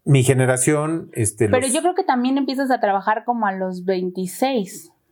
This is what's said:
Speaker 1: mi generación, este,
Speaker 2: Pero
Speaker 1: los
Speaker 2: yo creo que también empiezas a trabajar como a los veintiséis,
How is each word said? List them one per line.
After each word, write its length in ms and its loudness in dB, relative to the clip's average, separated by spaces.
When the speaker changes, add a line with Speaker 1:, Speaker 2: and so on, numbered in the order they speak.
Speaker 1:
mi 180 6
generación, 920 2
este, 340 0
Speaker 2:
Pero 140 2
Speaker 1:
los 100 0
Speaker 2:
yo 80 2
creo 140 0
que 100 -2
también 340 0
empiezas 320 -2
a 80 2
trabajar 460 0
como 220 -2
a 60 -2
los 320 -6
veintiséis, 1080 -4